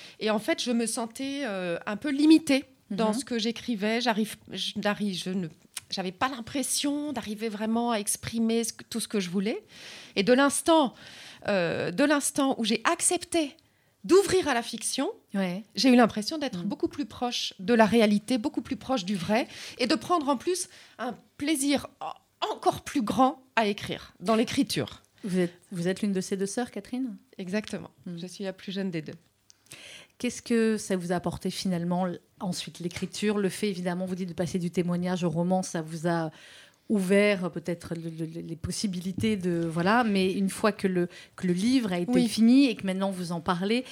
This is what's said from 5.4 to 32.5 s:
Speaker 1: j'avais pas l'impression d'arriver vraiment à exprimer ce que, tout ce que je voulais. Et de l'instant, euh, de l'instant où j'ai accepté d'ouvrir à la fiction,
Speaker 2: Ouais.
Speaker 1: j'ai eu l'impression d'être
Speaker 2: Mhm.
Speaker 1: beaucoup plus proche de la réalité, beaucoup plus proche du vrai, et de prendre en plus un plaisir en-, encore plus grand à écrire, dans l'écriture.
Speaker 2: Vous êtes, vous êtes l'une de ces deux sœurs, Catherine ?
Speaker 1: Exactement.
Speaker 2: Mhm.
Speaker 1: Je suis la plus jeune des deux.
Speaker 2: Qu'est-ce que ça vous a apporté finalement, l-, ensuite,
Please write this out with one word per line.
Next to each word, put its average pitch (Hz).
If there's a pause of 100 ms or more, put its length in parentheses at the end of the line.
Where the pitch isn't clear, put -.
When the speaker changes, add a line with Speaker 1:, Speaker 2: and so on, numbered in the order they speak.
Speaker 1:
j'avais 185
pas 233
l'impression 285
d'arriver 214
vraiment 220
à 226
exprimer 226
ce 226
que, -
tout 233
ce -
que 220
je 180
voulais. 202 (500)
Et 196
de 214
l'instant, 277 (540)
euh, 170
de 185
l'instant 285
où 233
j'ai 226
accepté 339 (480)
d'ouvrir 359
à 285
la 233
fiction, 254 (240)
Speaker 2:
Ouais. 190 (100)
Speaker 1:
j'ai 254
eu 247
l'impression 233
d'être 262
Speaker 2:
Mhm. 175
Speaker 1:
beaucoup 294
plus 285
proche -
de 190
la 220
réalité, 208
beaucoup 285
plus -
proche 240
du 202
vrai, 214 (300)
et 240
de 320
prendre 330
en 285
plus 359 (320)
un 240 (220)
plaisir 285 (120)
en-, 151 (400)
encore -
plus -
grand 240 (140)
à 226
écrire, -
dans 214
l'écriture. - (220)
Speaker 2:
Vous 185
êtes, 175 (200)
vous 175
êtes 190
l'une 202
de 190
ces 196
deux 196
sœurs, 240
Catherine ? 240 (200)
Speaker 1:
Exactement. 190 (160)
Speaker 2:
Mhm. 175
Speaker 1:
Je 175
suis 196
la 190
plus 190
jeune 190
des 160
deux. - (1040)
Speaker 2:
Qu'est-ce 240
que 220
ça 202
vous 175
a 180
apporté 175
finalement, 175
l-, 175 (200)
ensuite, 175